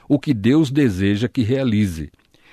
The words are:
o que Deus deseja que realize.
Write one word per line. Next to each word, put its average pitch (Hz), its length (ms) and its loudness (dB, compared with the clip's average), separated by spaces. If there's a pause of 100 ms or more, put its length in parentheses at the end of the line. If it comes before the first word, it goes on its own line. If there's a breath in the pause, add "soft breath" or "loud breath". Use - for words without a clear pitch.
o 143 120 0
que 151 120 -2
Deus 123 380 2
deseja 104 560 0
que 123 160 -4
realize. 104 680 -2 (400 soft breath)